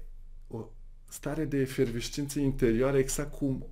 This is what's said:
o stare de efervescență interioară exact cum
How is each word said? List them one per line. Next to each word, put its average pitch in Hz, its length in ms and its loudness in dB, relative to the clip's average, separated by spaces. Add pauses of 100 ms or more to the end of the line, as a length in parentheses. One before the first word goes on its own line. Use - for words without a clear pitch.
(480)
o 113 200 -8 (400)
stare 151 360 -4
de 147 120 0
efervescență 131 840 0
interioară 135 580 4
exact 135 380 0
cum 135 360 0